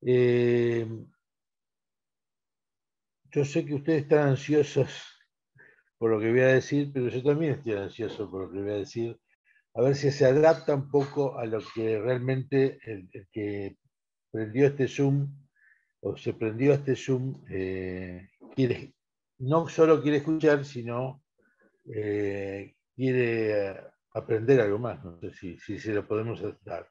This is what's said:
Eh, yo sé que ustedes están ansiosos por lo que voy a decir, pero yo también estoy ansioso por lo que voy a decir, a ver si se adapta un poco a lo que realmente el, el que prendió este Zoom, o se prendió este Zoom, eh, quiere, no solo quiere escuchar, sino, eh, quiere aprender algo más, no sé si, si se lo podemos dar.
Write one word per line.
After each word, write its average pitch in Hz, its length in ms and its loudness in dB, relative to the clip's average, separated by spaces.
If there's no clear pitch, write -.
Eh, 120 840 2
yo 143 120 2
sé 156 200 -2
que 143 100 -6
ustedes 143 280 0
están 147 260 4
ansiosos 139 600 2
por 113 120 2
lo 110 100 2
que 113 100 0
voy 123 100 4
a 131 80 6
decir, 143 440 2
pero 127 160 -2
yo 120 140 -4
también 147 320 2
estoy - 180 -6
ansioso 98 580 -6
por 95 120 -6
lo 82 100 -10
que 95 80 -8
voy 101 100 -4
a 104 60 -2
decir, 113 420 -6
a - 80 2
ver 139 140 4
si 139 160 0
se 139 140 4
adapta 151 480 4
un 139 160 -4
poco 139 480 0
a 120 80 -6
lo 110 140 -2
que 110 240 0
realmente 131 840 0
el, 98 280 -12
el 98 200 -18
que 101 440 -6
prendió 110 360 0
este 139 200 2
Zoom, 139 480 0
o 95 160 -6
se - 180 -6
prendió 117 400 2
este 139 200 -2
Zoom, 131 560 -4
eh, 92 800 -6
quiere, 131 380 -2
no 151 300 0
solo 160 340 4
quiere 147 160 2
escuchar, 151 460 2
sino, 123 600 -8
eh, 101 840 -6
quiere 113 800 0
aprender 113 480 4
algo 104 180 2
más, 113 260 -8
no 85 140 -14
sé 87 140 -12
si, 85 260 -14
si 98 220 -10
se 110 120 -6
lo 101 140 -2
podemos 110 340 -4
dar. 87 280 -12